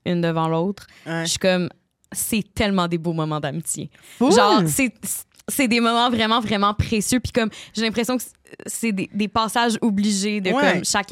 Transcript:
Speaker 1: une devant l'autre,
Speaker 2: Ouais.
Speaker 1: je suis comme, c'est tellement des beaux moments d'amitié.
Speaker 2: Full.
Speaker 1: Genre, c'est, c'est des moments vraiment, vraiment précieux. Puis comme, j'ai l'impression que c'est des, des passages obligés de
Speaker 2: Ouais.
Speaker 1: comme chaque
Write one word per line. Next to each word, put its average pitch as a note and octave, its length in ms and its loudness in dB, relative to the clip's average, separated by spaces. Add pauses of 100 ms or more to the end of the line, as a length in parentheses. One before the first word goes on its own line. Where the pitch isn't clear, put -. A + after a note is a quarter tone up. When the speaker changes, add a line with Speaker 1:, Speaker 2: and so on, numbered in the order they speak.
Speaker 1:
une F3 140 0
devant E3 300 0
l'autre, E3+ 380 -2 (200)
Speaker 2:
Ouais. E3 160 -6
Speaker 1:
je E3 60 -4
suis - 100 -4
comme, F3+ 300 0 (420)
c'est - 320 -4 (100)
tellement G3 360 0
des F3 80 -2
beaux E3 160 -4
moments D#3 260 -2
d'amitié. D3+ 500 -6 (280)
Speaker 2:
Full. C4+ 160 4
Speaker 1:
Genre, G#3 340 6
c'est, A#3 240 0 (560)
c'est C4 220 0
des A#3 100 4
moments A#3 300 2
vraiment, A3+ 320 0
vraiment G#3 320 0
précieux. A3+ 480 0
Puis - 100 -10
comme, A3+ 180 0 (240)
j'ai G#3+ 100 -4
l'impression A3+ 340 -2
que A3+ 60 -6 (420)
c'est - 260 -4
des, G3 220 -4
des G3+ 160 -2
passages A3+ 520 0
obligés G#3 600 0
de F#3 100 -2
Speaker 2:
Ouais. C#4 220 4
Speaker 1:
comme E3+ 100 -2
chaque G3+ 280 -2